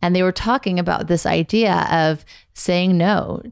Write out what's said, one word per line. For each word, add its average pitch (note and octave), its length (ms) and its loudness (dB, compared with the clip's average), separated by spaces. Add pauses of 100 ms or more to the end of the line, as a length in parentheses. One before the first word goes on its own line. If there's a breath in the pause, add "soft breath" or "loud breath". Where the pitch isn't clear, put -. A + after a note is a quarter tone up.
and F3+ 120 2
they F#3 80 2
were F#3 80 2
talking A3 480 -2
about E3+ 300 -2
this E3+ 180 0
idea F3 640 0
of D#3 340 0 (320 loud breath)
saying F3+ 400 2
no F3+ 560 0